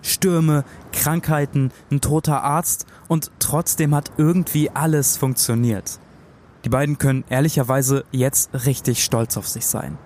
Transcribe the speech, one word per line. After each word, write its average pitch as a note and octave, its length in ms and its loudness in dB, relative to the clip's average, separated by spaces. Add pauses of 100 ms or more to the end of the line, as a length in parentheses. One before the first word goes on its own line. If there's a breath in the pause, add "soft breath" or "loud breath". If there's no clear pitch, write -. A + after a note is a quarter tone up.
Stürme, D#3+ 640 2 (260 loud breath)
Krankheiten, D3 800 0 (200 loud breath)
ein C#3+ 100 2
toter D3+ 420 0
Arzt D3+ 440 -2 (200 loud breath)
und E3 320 -2
trotzdem D3 560 0
hat C#3+ 220 -2
irgendwie D#3 540 2
alles D3+ 480 0
funktioniert. A#2+ 800 -2 (640)
Die - 40 -4
beiden C#3 300 0
können C3 300 2
ehrlicherweise C3+ 800 2
jetzt C3 400 0 (160)
richtig B2+ 380 0
stolz A2+ 320 0
auf G2+ 100 -8
sich - 200 -6
sein. D#2+ 400 -6